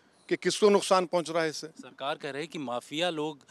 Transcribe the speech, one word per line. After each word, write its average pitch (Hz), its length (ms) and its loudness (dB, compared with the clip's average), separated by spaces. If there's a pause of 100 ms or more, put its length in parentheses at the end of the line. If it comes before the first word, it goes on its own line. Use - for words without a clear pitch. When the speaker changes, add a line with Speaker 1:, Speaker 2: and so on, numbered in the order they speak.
(300)
Speaker 1:
कि 175 60 2
किसको 190 340 4
नुकसान 190 360 4
पहुंच 160 240 -2
रहा 165 140 0
है 160 60 0
इससे। 151 180 -10
Speaker 2:
सरकार 135 480 -10
कह 147 140 -10
रही 139 120 -8
है 165 60 -8
कि 160 120 -12
माफिया 139 500 -4
लोग 151 300 -6 (120)